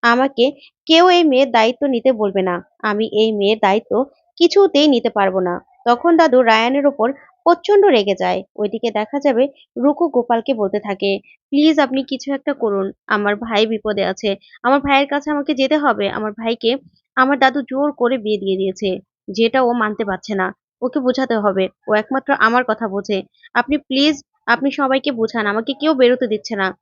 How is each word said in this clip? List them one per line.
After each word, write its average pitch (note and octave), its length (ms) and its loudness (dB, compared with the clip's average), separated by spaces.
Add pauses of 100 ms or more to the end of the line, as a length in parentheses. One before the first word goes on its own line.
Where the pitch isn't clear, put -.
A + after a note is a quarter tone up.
আমাকে B3 420 2 (400)
কেউ E4 240 6
এই F4 140 4
মেয়ের C4+ 280 2
দায়িত্ব A#3 360 2
নিতে C4 240 0
বলবে G3+ 300 -2
না, F3+ 140 -2 (280)
আমি G#3+ 300 -2
এই A3 180 2
মেয়ের G#3 300 0
দায়িত্ব G#3 300 0 (460)
কিছুতেই E4 500 4
নিতে A#3+ 220 2
পারবো F#3+ 300 0
না।" F3+ 160 -2 (300)
তখন A#3+ 320 2
দাদু C#4+ 240 4
রায়ানের A#3+ 440 2
ওপর C#4 220 0 (320)
প্রচণ্ড F4+ 460 2
রেগে G#3 300 2
যায়। F#3 240 -2 (160)
ওইদিকে G#3 360 -4
দেখা G#3+ 280 -4
যাবে C4+ 240 2 (340)
রুকু C#4+ 300 0
গোপালকে B3 460 -2
বলতে G#3 260 -2
থাকে, G3 320 -4 (400)
"প্লিজ D4 280 4
আপনি C4+ 240 0
কিছু C4+ 300 -8
একটা C#4 200 -6
করুন, G3+ 320 -2 (220)
আমার G#3 280 0
ভাই A3 300 -2
বিপদে G#3+ 400 -4
আছে, F#3+ 240 -4 (340)
আমার C4+ 160 2
ভাইয়ের C#4 280 0
কাছে C#4+ 240 -4
আমাকে D4 220 -4
যেতে C4+ 240 0
হবে, A#3 320 0
আমার G#3+ 220 -6
ভাইকে A3+ 400 -4 (460)
আমার C4+ 220 2
দাদু C4 220 2
জোর C4+ 300 -2
করে B3 260 -2
বিয়ে G#3+ 240 -4
দিয়ে F#3+ 160 -2
দিয়েছে, F#3+ 320 -4 (380)
যেটা A3+ 360 0
ও A#3+ 100 2
মানতে G#3+ 320 -2
পারছে G3 300 -6
না, F#3 120 -2 (340)
ওকে B3+ 180 -4
বোঝাতে B3+ 380 -2
হবে, F#3+ 280 0 (200)
ও G#3 80 -2
একমাত্র G#3+ 360 -2 (100)
আমার A#3 240 2
কথা A#3 240 -4
বোঝে, G3+ 300 -6 (360)
আপনি B3 240 -2
প্লিজ, C#4+ 380 0 (320)
আপনি A#3+ 240 0
সবাইকে C4+ 400 -2
বোঝান, A3+ 360 -4
আমাকে A3 260 -4
কেউ D4 200 -2
বেরোতে B3+ 340 2
দিচ্ছে G#3+ 280 -6
না।" F#3+ 120 -2 (140)